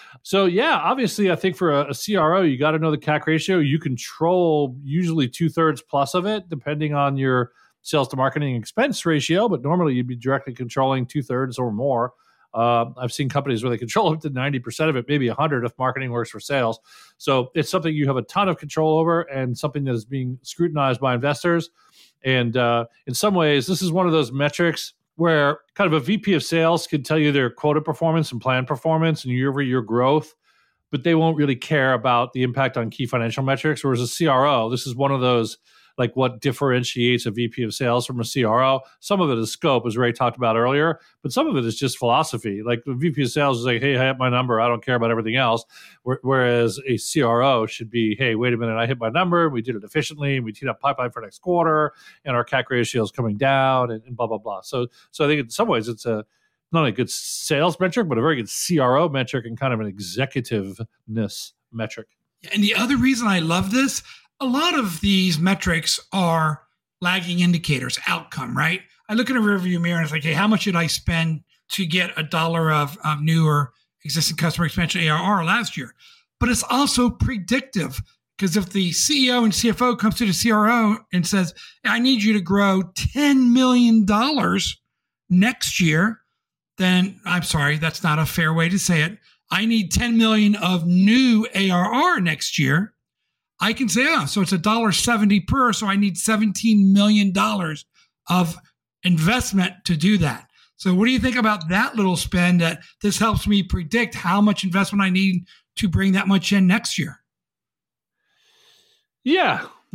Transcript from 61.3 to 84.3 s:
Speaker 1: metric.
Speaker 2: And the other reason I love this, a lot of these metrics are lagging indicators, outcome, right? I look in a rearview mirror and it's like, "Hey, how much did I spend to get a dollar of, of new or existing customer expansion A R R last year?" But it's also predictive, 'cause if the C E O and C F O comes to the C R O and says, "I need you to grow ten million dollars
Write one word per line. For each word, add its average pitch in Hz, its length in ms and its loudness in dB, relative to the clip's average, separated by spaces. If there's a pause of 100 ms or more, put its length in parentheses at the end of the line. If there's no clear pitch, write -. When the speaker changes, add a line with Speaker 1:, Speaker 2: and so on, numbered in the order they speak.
Speaker 1:
metric. 113 340 -10 (460)
Speaker 2:
And 202 100 0
the 208 140 2
other 247 200 0
reason 240 300 2
I 190 140 2
love 180 320 0
this, 262 280 0 (400)
a 269 60 -2
lot 302 320 0
of 185 220 -4
these 185 400 2
metrics 180 580 0 (140)
are 165 500 0 (380)
lagging 180 400 -2
indicators, 156 640 0
outcome, 147 500 -6
right? 165 260 0 (260)
I 208 60 -4
look 247 160 0
in 262 60 0
a 233 40 2
rearview 185 400 2
mirror 170 160 0
and 165 80 0
it's 147 80 -4
like, 156 100 -4
"Hey, 160 100 0
how 185 140 2
much 214 160 2
did 185 140 0
I 165 100 0
spend 160 560 -2 (280)
to 196 140 -4
get 170 320 -2
a 160 60 -6
dollar 165 480 0
of, 147 340 0
of 151 160 -2
new 160 240 2
or 147 280 2 (320)
existing 156 320 -4
customer 165 300 -2
expansion 175 340 -2
A 165 80 0
R 156 100 2
R 185 260 0
last 202 320 -2
year?" 127 160 -12 (460)
But 247 120 0
it's - 200 0
also 247 400 2
predictive, 202 920 -4 (380)
'cause 190 180 0
if 185 140 -2
the 185 220 -2
C 277 340 0
E 247 60 2
O 247 100 2
and 214 100 4
C 233 180 2
F 233 120 -2
O 247 140 2
comes 214 220 0
to 233 80 0
the 190 60 2
C 226 200 0
R 214 180 4
O 226 280 2 (140)
and 180 140 0
says, 185 260 0 (320)
"I 226 140 0
need 247 240 2
you 220 120 4
to 208 60 2
grow 190 540 0
ten 269 580 2
million 247 520 6
dollars 208 760 0 (480)